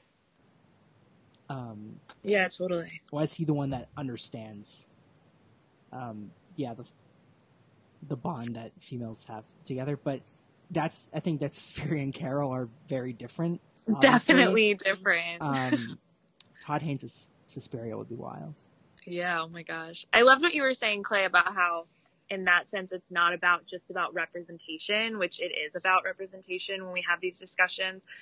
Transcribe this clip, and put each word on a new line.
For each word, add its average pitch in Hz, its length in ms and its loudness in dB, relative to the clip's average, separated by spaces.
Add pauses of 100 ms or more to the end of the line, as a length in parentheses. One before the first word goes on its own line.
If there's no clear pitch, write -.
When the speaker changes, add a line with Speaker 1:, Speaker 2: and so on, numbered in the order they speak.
(1500)
Speaker 1:
um, 113 500 -12 (240)
Speaker 2:
Yeah, 196 240 4
totally. 180 600 -4
Speaker 1:
why 147 140 0
is 151 100 -2
he 170 120 -4
the 151 80 4
one 143 180 -2
that 123 260 -6
understands, 110 880 -10 (1040)
um, 113 400 -12 (240)
yeah, 127 180 -6
the, 117 120 -14 (1200)
the 147 80 -4
bond 120 400 -6
that 113 240 -12
females 117 460 -12
have 92 180 -12 (220)
together? 135 320 -4
But 135 240 -4 (480)
that's, - 440 -2
I 156 60 -4
think 156 220 0
that 143 120 -2
Suspiria 151 500 -4
and 135 100 -2
Carol 139 380 -2
are 127 180 -2 (180)
very 127 260 -2
different, 165 460 -4 (280)
obviously. 226 220 8 (260)
Speaker 2:
Definitely 214 400 8
different. 185 680 2
Speaker 1:
Um, 135 580 0 (600)
Todd 151 200 -2
Haynes' 139 500 -6 (160)
Suspiria 113 500 -10
would 110 120 -10
be 117 60 -10
wild. 151 400 -12 (500)
Speaker 2:
Yeah, 175 360 -4
oh 165 80 -8
my 170 140 -14
gosh. 165 500 -10
I 226 80 10
loved 262 220 10
what 349 100 4
you 294 100 0
were 262 120 4
saying, 208 280 -2
Clay, 196 220 2
about 180 280 4
how 175 300 0 (460)
in 190 160 -4
that 175 240 4
sense 185 240 -6
it's 180 180 -10
not 175 220 2
about, 175 360 2
just 180 200 -10
about 180 240 -2
representation, 175 1080 -4
which 175 220 -2
it 175 100 -4
is 151 240 -4
about 185 300 4
representation 190 800 -8
when 185 80 -10
we 180 160 -4
have 175 100 2
these 180 200 -6
discussions, 190 640 -2 (200)